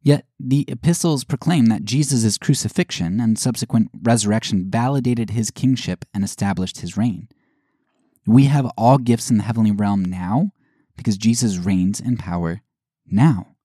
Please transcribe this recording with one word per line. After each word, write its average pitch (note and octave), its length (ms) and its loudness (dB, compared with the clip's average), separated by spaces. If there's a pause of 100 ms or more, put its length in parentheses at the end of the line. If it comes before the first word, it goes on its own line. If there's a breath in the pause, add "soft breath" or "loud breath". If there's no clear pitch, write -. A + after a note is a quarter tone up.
Yet, C#3+ 240 2 (140)
the C#3 280 0
epistles D#3 560 0
proclaim C3+ 440 2
that A2 180 2
Jesus' B2 540 0
crucifixion A#2 800 -2
and A2+ 180 2
subsequent A2+ 540 -2 (100)
resurrection G#2 720 0
validated A#2+ 580 -2
his G#2+ 220 -4
kingship B2+ 520 -2 (120)
and G2 80 -2
established F#2 560 -4
his E2+ 180 -10
reign. G#2 320 -2 (960)
We B2+ 200 6
have C#3 200 2 (100)
all B2 220 4
gifts A#2 320 0
in A#2 80 4
the G2+ 60 2
heavenly A2 280 0
realm G2+ 320 0
now F#2 480 -2 (440)
because G#2 220 -2
Jesus A2 400 0
reigns F#2+ 420 0
in A#2+ 180 -4
power F2 440 -6 (480)
now. A2+ 560 2